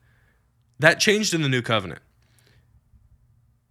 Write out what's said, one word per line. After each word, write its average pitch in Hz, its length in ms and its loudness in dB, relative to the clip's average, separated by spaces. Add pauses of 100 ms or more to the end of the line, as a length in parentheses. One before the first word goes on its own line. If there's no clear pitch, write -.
(800)
That 160 200 4
changed 208 340 0
in 165 80 -2
the 143 80 0
new 127 120 0
covenant. 98 400 -4 (1700)